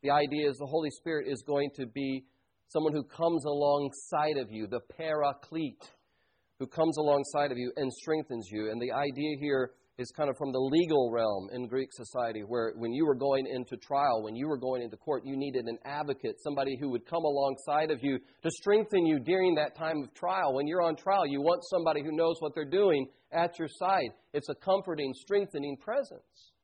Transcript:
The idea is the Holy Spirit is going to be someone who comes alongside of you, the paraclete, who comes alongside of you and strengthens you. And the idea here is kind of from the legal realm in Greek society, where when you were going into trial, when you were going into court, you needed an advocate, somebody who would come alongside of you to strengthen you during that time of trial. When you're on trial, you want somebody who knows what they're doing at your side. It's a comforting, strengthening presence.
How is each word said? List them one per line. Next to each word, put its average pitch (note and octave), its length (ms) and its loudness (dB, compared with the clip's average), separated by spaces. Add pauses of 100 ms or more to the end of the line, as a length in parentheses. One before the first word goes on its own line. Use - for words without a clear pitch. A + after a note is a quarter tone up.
The C#3 80 0
idea D3 380 4
is C3 80 -2
the C#3 100 -10
Holy D3+ 240 0
Spirit D#3 380 -4
is B2+ 140 -4
going C#3+ 320 0
to C3+ 120 -6
be C3+ 380 -4 (440)
someone D#3 240 2
who D3+ 120 -2
comes E3 400 0
alongside D3 920 0
of A2+ 120 -4
you, A2 160 -6
the A#2 140 -4
paraclete, D3+ 1080 -4 (680)
who C3 80 -6
comes D#3+ 300 2
alongside C#3+ 560 2
of B2 60 -4
you B2 180 -4
and C3 160 0
strengthens C3+ 580 -4
you. G#2+ 200 -2
And A#2 100 -4
the B2 120 -2
idea C#3+ 460 -2
here C3+ 340 0 (260)
is B2 120 -8
kind D3 200 0
of B2 80 -4
from C#3 140 -4
the C3 60 0
legal C#3 520 4
realm G#2+ 420 0
in B2 140 -6
Greek B2+ 260 -4
society, A#2 480 -6
where A2+ 360 -2
when A2+ 160 -4
you D3 120 2
were D3 100 4
going C3+ 320 0
into B2+ 300 -6
trial, C#3 460 0
when G#2+ 120 -6
you C3+ 140 -4
were D3+ 80 -2
going B2+ 240 -4
into A2 160 -8
court, C#3 300 -4
you C3+ 100 -4
needed C3 300 -2
an A#2 180 -4
advocate, C#3 560 -6
somebody C#3 400 -2
who C#3+ 80 -4
would A#2+ 160 -4
come E3 200 -4
alongside D3 680 0
of B2+ 120 -2
you C3+ 160 0 (240)
to E3 80 0
strengthen G3+ 540 4
you D#3 140 4
during F3+ 380 2
that D3+ 200 0
time D#3+ 260 -2
of A#2+ 120 -14
trial. F3+ 400 0
When C#3 120 0
you're F3 160 2
on E3 140 2
trial, F#3+ 300 2
you C#3 160 0
want E3+ 220 4
somebody D#3+ 380 0
who D#3 100 -4
knows E3 280 2
what D#3 140 -4
they're D#3 100 -4
doing D#3 420 4 (260)
at E3+ 260 0
your D#3+ 100 -2
side. F3 460 0 (180)
It's D3 160 -4
a D3 60 -4
comforting, F3 580 0
strengthening D3 640 -2
presence. - 760 -8 (120)